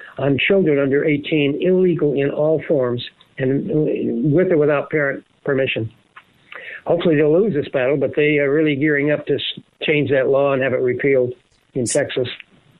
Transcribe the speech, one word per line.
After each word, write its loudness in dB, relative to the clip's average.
on 0
children 2
under 2
eighteen 0
illegal 2
in 0
all 0
forms 0
and 0
with 2
or 2
without 0
parent -2
permission. -4
Hopefully 2
they'll 4
lose 0
this -2
battle, 0
but -2
they 2
are 0
really 2
gearing 0
up -2
to 0
s-, -6
change 0
that 2
law 2
and 0
have 0
it 0
repealed 0
in -4
Texas. -2